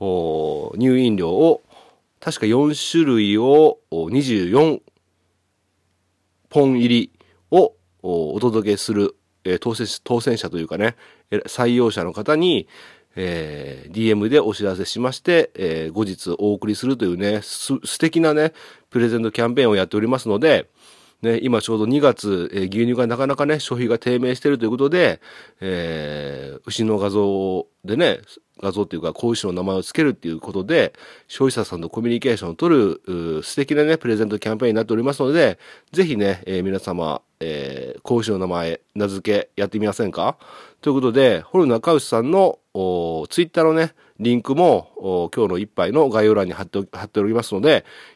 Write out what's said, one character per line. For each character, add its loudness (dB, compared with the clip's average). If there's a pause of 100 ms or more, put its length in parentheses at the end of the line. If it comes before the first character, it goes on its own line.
お、 -2
乳 4
飲 2
料 0
を、 4 (560)
確 -8
か 0
四 2
種 0
類 2
を、 6 (120)
お、 -4
二 0
十 -2
四 2 (1700)
本 4
入 4
り 2 (400)
を、 6 (280)
お、 -2
お -6
届 2
け 2
す -4
る、 0 (300)
え 0
ー、 0
当 -6
選、 -6 (160)
当 -2
選 0
者 -10
と -6
い -4
う -8
か -8
ね、 -2 (340)
え、 -2 (100)
採 0
用 2
者 -6
の -6
方 -2
に、 0 (500)
え -8
ー、 -18
デ -6
ィ 0
ー 4
エ 4
ム 0
で 4
お 2
知 -10
ら -2
せ -6
し -8
ま -2
し -10
て、 2
え -4
ー、 -10
後 -2
日 -6
お 0
送 -4
り -2
す -6
る 0
と -2
い 0
う -4
ね、 -2
す、 -8 (100)
素 -8
敵 0
な 4
ね、 2 (360)
プ -2
レ 4
ゼ 0
ン -2
ト -2
キ -2
ャ 2
ン -4
ペ 4
ー 4
ン 4
を 4
や 2
っ -6
て -4
お 0
り 0
ま 0
す -6
の 0
で、 2 (520)
ね、 0
今 0
ち -4
ょ 0
う 0
ど 0
二 2
月、 0
え -2
ー、 -2
牛 0
乳 0
が 0
な -4
か -2
な -2
か -2
ね、 0
消 -6
費 -2
が 0
低 0
迷 -2
し -14
て 0
る 2
と -2
い 0
う -2
こ -2
と 2
で、 2 (400)
え -6
ー、 -20
牛 -4
の 2
画 -2
像 0 (180)
で -4
ね、 2 (420)
画 -4
像 -2
っ -4
て -10
い -8
う -8
か、 -4
子 -2
牛 -2
の -4
名 -4
前 -2
を -2
付 -14
け 2
る 4
っ -2
て -10
い -4
う -8
こ -14
と -4
で、 2 (360)
消 0
費 -2
者 -4
さ -10
ん -10
と -8
コ -8
ミ -2
ュ 0
ニ -2
ケ 0
ー -2
シ -10
ョ -8
ン -6
を -8
取 2
る、 0
う、 -6
素 -14
敵 -2
な 4
ね、 2
プ -10
レ 2
ゼ 0
ン 0
ト -4
キ -8
ャ -2
ン -6
ペ -2
ー 2
ン 2
に 0
な 0
っ -8
て -4
お 2
り 0
ま 0
す -4
の 2
で、 2 (340)
ぜ 2
ひ -4
ね、 0
え -4
ー、 -2
皆 -2
様、 -6 (180)
え -10
ー、 -20
子 -2
牛 -2
の -2
名 -2
前、 -4 (140)
名 -2
付 0
け -8
や -2
っ -6
て -6
み 0
ま 0
せ -2
ん -6
か？ -2 (460)
と 0
い 2
う 0
こ 0
と 2
で、 4
ホ -2
ル 4
中 2
牛 0
さ 0
ん -2
の、 2 (160)
お、 -2
Twitter 0
の 4
ね、 0 (240)
リ 2
ン -2
ク -2
も、 4
お、 -2
今 2
日 -4
の -2
一 -4
杯 -2
の 4
概 4
要 6
欄 0
に -6
貼 -10
っ -12
て -6
お、 -4
貼 -12
っ -16
て -2
お 2
り 0
ま 0
す -8
の -4
で、 4 (320)